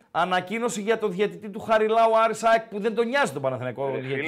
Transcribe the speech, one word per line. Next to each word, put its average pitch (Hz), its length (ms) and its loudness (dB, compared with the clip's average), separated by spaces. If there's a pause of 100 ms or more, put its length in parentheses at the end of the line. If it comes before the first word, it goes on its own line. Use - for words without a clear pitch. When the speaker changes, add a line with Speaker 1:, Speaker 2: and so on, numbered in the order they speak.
(120)
Speaker 1:
ανακοίνωση 185 680 -2
για 220 180 0
το 214 80 -2
διαιτητή 196 420 -2
του 214 100 -12
Χαριλάου, 220 580 4
Άρης 220 260 2
αεκ, 226 200 4
που 202 160 -10
δεν 208 160 -2
τον 233 120 0
νοιάζει 254 260 0
τον 139 80 -6
Παναθηναϊκό 127 420 -4
ο 139 80 -2
Speaker 2:
Ρε 131 80 -4
Speaker 1:
διαιτητής 135 280 -4